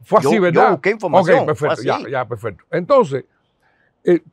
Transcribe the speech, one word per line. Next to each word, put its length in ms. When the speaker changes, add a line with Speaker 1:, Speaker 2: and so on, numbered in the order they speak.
Speaker 1:
Fue 180
Speaker 2:
Yo, 80
Speaker 1:
así, 60
Speaker 2:
yo 60
Speaker 1:
¿verdad? 300
Speaker 2:
busqué 200
información, 480
Speaker 1:
Ok, 60
perfecto, 320
Speaker 2:
fue 80
Speaker 1:
ya, 100
Speaker 2:
así. 160
Speaker 1:
ya, 160
perfecto. 440
Entonces, 520
eh, 180